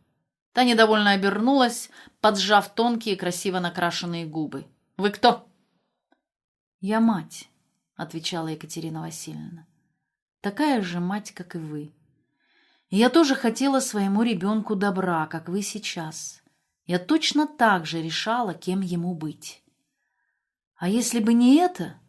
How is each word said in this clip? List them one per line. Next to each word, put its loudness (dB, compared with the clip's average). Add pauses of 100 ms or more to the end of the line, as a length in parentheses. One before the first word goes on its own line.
(520)
Та 4
недовольно 4
обернулась, 2 (320)
поджав 4
тонкие, 0
красиво -2
накрашенные -4
губы. -8 (300)
«Вы 0
кто?» 2 (1300)
«Я 0
мать», -2 (440)
отвечала -6
Екатерина -8
Васильевна. -12 (720)
«Такая -2
же -6
мать, -6
как -16
и -8
вы. -12 (960)
И -2
я 6
тоже 6
хотела 0
своему 0
ребёнку -2
добра, 0
как -10
вы -4
сейчас. -10 (440)
Я -2
точно 0
так 2
же -6
решала, -4
кем -4
ему -4
быть. -12 (1120)
А -6
если 0
бы 4
не 8
это?» 0